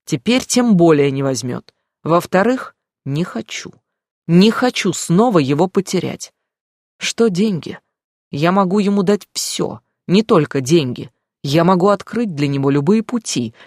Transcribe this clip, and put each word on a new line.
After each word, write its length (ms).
теперь 400
тем 320
более 340
не 120
возьмёт. 500
Во-вторых, 720
не 200
хочу. 500
Не 240
хочу 420
снова 460
его 280
потерять. 640
Что 300
деньги? 520
Я 200
могу 280
ему 240
дать 300
всё, 480
не 160
только 380
деньги. 500
Я 200
могу 260
открыть 440
для 140
него 220
любые 340
пути, 500